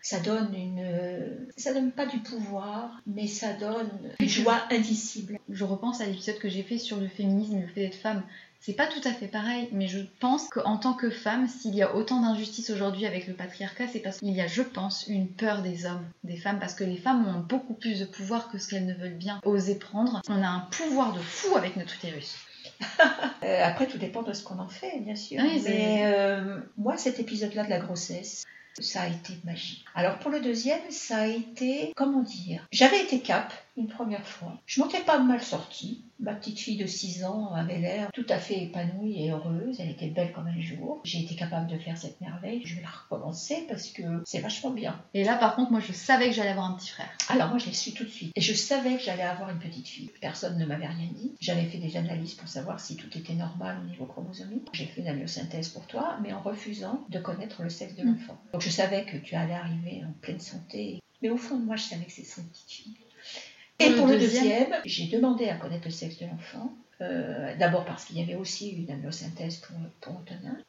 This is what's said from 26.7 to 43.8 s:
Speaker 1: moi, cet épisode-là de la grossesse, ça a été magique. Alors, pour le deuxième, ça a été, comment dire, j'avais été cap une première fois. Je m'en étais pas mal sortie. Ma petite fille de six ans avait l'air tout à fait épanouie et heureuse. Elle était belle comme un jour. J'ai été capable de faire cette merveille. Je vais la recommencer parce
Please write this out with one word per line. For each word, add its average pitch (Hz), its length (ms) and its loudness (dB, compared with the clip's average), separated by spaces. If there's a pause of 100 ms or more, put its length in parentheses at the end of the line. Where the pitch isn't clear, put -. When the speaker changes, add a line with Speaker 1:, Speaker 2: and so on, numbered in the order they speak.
Speaker 1:
moi, 247 220 2
cet 254 200 0
épisode-là 214 460 0
de 208 60 -2
la 180 80 4
grossesse, 175 680 -6 (340)
ça - 240 -2
a 180 60 0
été 170 240 -4 (120)
magique. - 400 -8 (100)
Alors, 180 240 2
pour 294 120 -2
le 294 100 2
deuxième, 247 400 2 (100)
ça - 320 -2
a 214 40 4
été, 254 720 0
comment 277 260 4
dire, 180 480 -4
j'avais 381 320 8
été 254 180 2
cap - 300 2 (260)
une 226 120 -2
première 208 380 -4
fois. 170 260 -10 (140)
Je - 140 0
m'en 302 80 6
étais 359 120 0
pas 311 200 8
mal 247 220 8
sortie. - 600 -6 (140)
Ma 208 160 -4
petite 214 240 -8
fille 214 180 -2
de 196 100 -2
six 180 380 -4
ans 202 300 -2
avait 170 240 0
l'air 175 340 0
tout 247 160 -4
à 180 80 4
fait 190 280 -2
épanouie 180 600 -2
et 160 60 2
heureuse. 170 500 -2
Elle 170 80 -2
était 156 200 -4
belle 170 260 0
comme 165 140 -6
un 170 120 -2
jour. 294 420 -6
J'ai 175 180 -4
été 165 140 -2
capable 165 320 -2
de 165 120 -4
faire 165 180 -6
cette - 240 -12
merveille. 190 460 -6
Je 165 80 -8
vais 170 80 -8
la - 80 -12
recommencer 220 800 -6
parce 202 180 -6